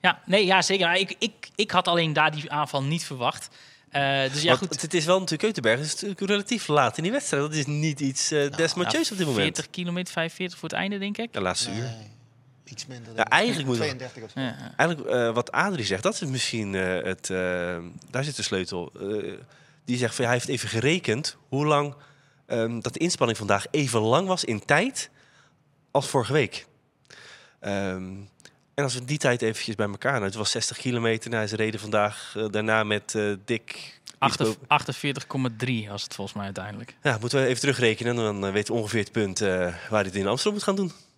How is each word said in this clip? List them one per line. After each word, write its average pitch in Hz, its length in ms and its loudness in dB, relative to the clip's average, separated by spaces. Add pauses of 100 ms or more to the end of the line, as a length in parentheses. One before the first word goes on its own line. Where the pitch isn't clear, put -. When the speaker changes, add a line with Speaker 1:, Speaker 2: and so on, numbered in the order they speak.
Speaker 1:
Ja, 180 240 4
nee, 196 200 4
ja, 185 160 6
zeker. 190 260 2
Maar 175 100 4
ik, 190 220 0
ik, - 360 -4
ik - 160 0
had 180 160 4
alleen 170 260 4
daar 156 180 4
die 151 200 -8
aanval 147 320 0
niet 156 200 -2
verwacht. 127 440 -4 (420)
Eh, 143 120 2 (300)
dus 147 100 -2
ja, 160 60 2
Speaker 2:
Want 143 120 6
Speaker 1:
goed. 190 100 -2
Speaker 2:
het, 143 120 -6
het 160 120 -4
is 165 120 4
wel 180 140 6
natuurlijk 165 220 -2
Keutenberg. 127 360 4
Het 147 100 -4
is 151 60 -4
natuurlijk 196 260 -6 (120)
relatief 202 360 0
laat 143 300 4
in 151 60 -2
die 185 80 0
wedstrijd. 165 320 0
Dat 151 100 -4
is 151 120 0
niet 147 340 -2
iets, 135 320 -2
eh, 151 80 2
Speaker 1:
Nou, 143 160 0
Speaker 2:
des 160 180 2
Mathieu's 226 320 0
Speaker 1:
ja, - 60 -4
Speaker 2:
op 196 60 -8
dit 175 100 0
moment. 120 160 2
Speaker 1:
veertig - 260 -2
kilometer, 175 440 -6
vijfenveertig 175 460 -4
voor 160 100 -8
het - 80 -4
einde, 196 200 -2
denk 202 200 -6
ik. 233 140 -8
Speaker 2:
Ja, 104 100 -4
laatste - 280 0
Speaker 3:
Nee, 101 100 -6
Speaker 2:
uur. 117 100 -6 (760)
Speaker 3:
iets - 200 -14
minder 120 240 -16
Speaker 2:
Ja, 113 140 -14
Speaker 3:
dan - 20 4
Speaker 2:
eigenlijk 170 420 2
moet 123 100 2
Speaker 3:
tweeëndertig 127 460 -6
of 107 100 -16
zo. 135 60 -10
Speaker 1:
Ja, 135 60 -4
ja. 131 320 -10
Speaker 2:
Eigenlijk, 156 320 0
eh, 117 240 2
wat 120 180 0
Adrie 160 340 0
zegt, 95 180 -2
dat 190 100 2
is - 140 -6
misschien, 110 480 -2
eh, 92 280 0
het, - 260 -6
eh, 90 480 -2 (320)
daar 131 140 -2
zit 143 120 -6
de 107 80 -6
sleutel. 90 560 -4
Eh, 101 340 -4 (520)
die 123 120 0
zegt 120 180 0
van, 127 100 0
ja, 117 60 2
hij 123 80 4
heeft - 100 -6
even 117 200 -2
gerekend 127 680 0 (100)
hoe 143 180 0
lang, 143 300 2 (500)
ehm, 117 340 0
dat 120 140 -4
de - 60 -8
inspanning 139 380 2
vandaag 101 340 2
even 123 300 2
lang 135 260 4
was 185 160 0
in 107 220 -2
tijd 185 440 2 (840)
als 139 160 2
vorige 127 260 2
week. - 340 0 (920)
Ehm, 98 440 -4 (720)
en 143 100 0
als 127 100 -2
we 123 120 -8
die 147 120 -2
tijd 123 240 4
eventjes 110 340 -2
bij 104 120 0
elkaar 101 240 -2
houden, 107 180 0
het 98 100 -8
was 101 120 0
zestig - 260 -2
kilometer. 113 520 0
Nou, 110 180 0
ze 107 80 -6
reden 110 240 -2
vandaag, 104 580 0
eh, 110 140 -2
daarna 110 320 2
met, 107 320 -2
eh, 104 160 2 (140)
Dick - 240 -4 (360)
iets - 140 -20
Speaker 1:
Achtaf-, 113 280 2
Speaker 2:
boven 110 200 -2
Speaker 1:
achtenveertig 139 600 0
komma 131 300 -2
drie 113 320 -2
was 101 140 -8
het - 120 -12
volgens 98 220 -8
mij 101 80 -6
uiteindelijk. 98 580 -10
Speaker 2:
Ja, 123 160 2
moeten 123 220 0
we 131 60 4
even 123 120 2
terugrekenen. 120 560 2
Dan, 104 300 0
eh, 95 60 0
weten 104 220 0
we 117 60 2
ongeveer 110 200 -2
het 101 120 -4
punt, 101 300 0
eh, 104 60 2 (100)
waar 87 180 0 (140)
hij 107 140 4
het 95 120 -4
in 98 120 0
Amsterdam 135 260 0
moet 208 100 -6
gaan 196 120 0
doen. 190 160 -2 (260)